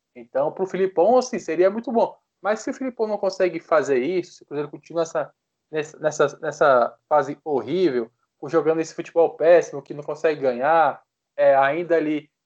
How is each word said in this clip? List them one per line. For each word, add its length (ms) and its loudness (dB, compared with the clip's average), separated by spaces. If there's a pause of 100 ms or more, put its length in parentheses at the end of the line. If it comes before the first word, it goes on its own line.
(140)
Então, 380 -4
pro 140 -6
Filipão, 500 2
assim, 220 -2
seria 320 2
muito 200 -8
bom. 240 0 (280)
Mas 180 -2
se 80 -10
o 60 -6
Filipão 320 -6
não 100 -4
consegue 420 -2
fazer 400 0
isso, 340 -4
se 100 -20
o 40 -20
Cruzeiro 240 -8
continua 320 -8
essa, 300 -6 (440)
nessa, 220 -8
nessa, 420 -2
nessa 580 0 (100)
fase 360 0
horrível, 680 -2 (360)
jogando 340 0
esse 140 -6
futebol 420 0
péssimo, 460 4
que 100 -14
não 100 -14
consegue 380 -4
ganhar, 600 0 (340)
é, 180 4
ainda 420 2
ali 340 -2 (160)